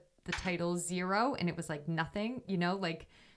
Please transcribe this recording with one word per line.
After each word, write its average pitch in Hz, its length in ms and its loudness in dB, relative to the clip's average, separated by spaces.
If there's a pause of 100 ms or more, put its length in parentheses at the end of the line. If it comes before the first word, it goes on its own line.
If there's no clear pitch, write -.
(240)
the 180 80 -6
title 175 460 0
zero, 185 560 2
and 175 140 2
it 170 80 0
was, 165 120 -4
like, 147 200 -4
nothing, 202 580 -2
you 196 100 0
know, 175 200 2
like, 165 300 -2 (300)